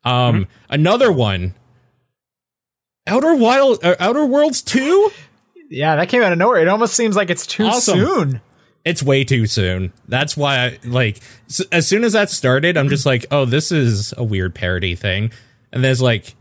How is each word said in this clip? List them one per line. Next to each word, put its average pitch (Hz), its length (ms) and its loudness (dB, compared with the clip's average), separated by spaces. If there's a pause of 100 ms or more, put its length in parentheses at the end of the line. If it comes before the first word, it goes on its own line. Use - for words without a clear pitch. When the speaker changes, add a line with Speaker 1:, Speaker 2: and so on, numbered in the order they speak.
Speaker 1:
Um, 123 400 0
Speaker 2:
Mm-hmm. - 80 -10 (180)
Speaker 1:
another 196 420 2
one, 95 440 -2 (1500)
Outer 285 260 2
Wild, 254 500 2
uh, 180 160 4
Outer 240 240 0
Worlds 277 360 2
two? 359 500 2 (580)
Speaker 2:
Yeah, 147 260 0
that 170 140 0
came 247 140 2
out 190 100 2
of 170 40 0
nowhere. 202 240 2
It 160 60 4
almost 214 260 0
seems 226 220 0
like 196 140 0
it's 170 180 -4
too - 180 -2
Speaker 1:
Awesome. 220 340 0
Speaker 2:
soon. 190 420 0 (420)
Speaker 1:
It's 170 180 -2
way 139 220 0
too 117 240 0
soon. 92 460 -4 (160)
That's 143 260 -4
why 143 300 -2
I, 123 200 -6
like, 120 340 -2 (300)
s-, - 120 -6 (100)
as 165 160 0
soon 214 160 0
as 233 100 0
that 208 160 0
started, 143 480 0
I'm 143 120 0
just 139 160 -2
like, 127 260 0
"Oh, 143 140 0
this 139 260 -2
is 117 460 0
a 123 80 -4
weird 95 300 -4
parody 90 400 -4
thing." 104 360 -4 (420)
And 127 100 -2
there's 131 180 2
like 117 400 -2